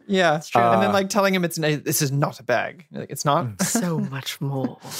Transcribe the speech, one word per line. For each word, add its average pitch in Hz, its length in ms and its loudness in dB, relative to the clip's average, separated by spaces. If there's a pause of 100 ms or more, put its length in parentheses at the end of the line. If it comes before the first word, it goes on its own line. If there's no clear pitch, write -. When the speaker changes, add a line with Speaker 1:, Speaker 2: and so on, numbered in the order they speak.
Speaker 1:
Yeah, 180 300 4
it's 160 100 -10
true. - 140 4
And 160 200 6
then, 202 100 2
Speaker 2:
Uh, - 20 2
Speaker 1:
like, 196 160 2
telling 196 260 2
him 185 80 2
it's, 170 140 -4
"This 151 440 -2
is 147 120 2
not 143 260 0
a 123 40 -20
bag." 117 480 -2
You're 139 100 -10
like, - 80 -12
"It's - 160 -10
not." 143 360 0
Speaker 3:
<laughs> - 0 -
So 175 380 0
much 135 400 -6
more. 135 380 -4 (220)